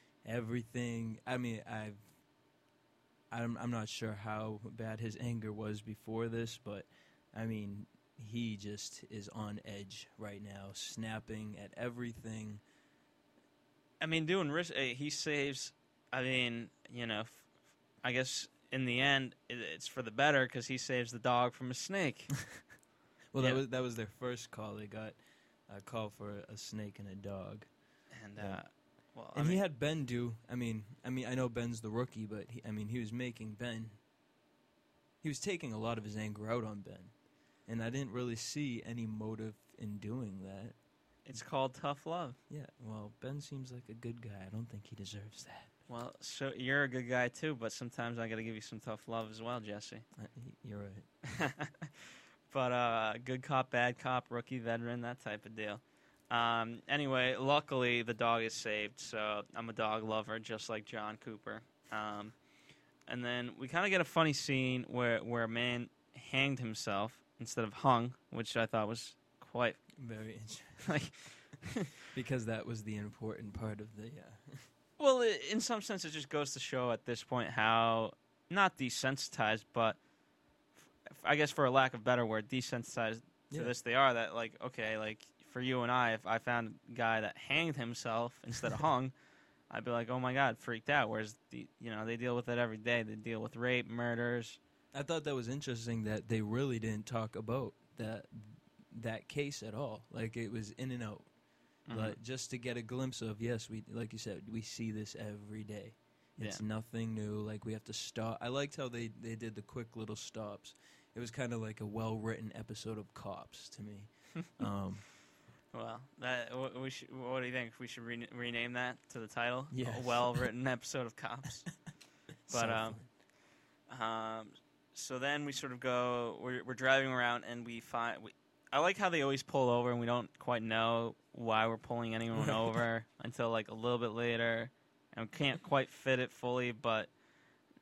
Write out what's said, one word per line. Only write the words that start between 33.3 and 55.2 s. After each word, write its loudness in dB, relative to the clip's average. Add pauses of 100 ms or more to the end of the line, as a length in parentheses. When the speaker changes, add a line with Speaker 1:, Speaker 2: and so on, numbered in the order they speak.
Speaker 1:
Ben, -6 (1300)
he -2
was -2
taking -2
a -4
lot 0
of -4
his -6
anger -2
out 2
on -6
Ben. -14 (580)
And 0
I -2
didn't -2
really -2
see -2
any -4
motive -4 (240)
in -6
doing -4
that. -10 (540)
Speaker 2:
It's -12
called 0
tough -4
love. -4 (140)
Speaker 1:
Yeah, -8 (160)
well, -8
Ben -6
seems -10
like -12
a -12
good -8
guy. -10
I -12
don't -6
think -12
he -14
deserves -10
that. -16 (240)
Speaker 2:
Well, -8
so -4
you're 4
a 2
good -4
guy 4
too, -2
but -2
sometimes -4
I -2
gotta -4
give -4
you -10
some -10
tough -8
love -4
as -12
well, -4
Jesse. -8 (220)
Speaker 1:
Uh, -10 (120)
y-, -14 (120)
you're -8
right. -6
Speaker 2:
<laughs> -8 (920)
But, 2
uh, 4
good -2
cop, 4
bad 4
cop, 0
rookie, -4
veteran, 0
that -6